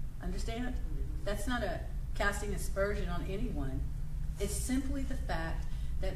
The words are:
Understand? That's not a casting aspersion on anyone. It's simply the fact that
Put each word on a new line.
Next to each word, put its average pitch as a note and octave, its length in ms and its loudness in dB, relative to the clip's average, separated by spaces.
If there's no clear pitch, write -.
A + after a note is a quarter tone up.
Understand? A#3 520 -2
That's G#3 240 0
not A#3+ 140 2
a F#3+ 180 -2
casting G3+ 400 2
aspersion F#3+ 540 2
on F3 200 0
anyone. C#3+ 520 0
It's G3+ 160 0
simply C4+ 480 2
the C4 120 2
fact E3 500 0
that F#3 160 2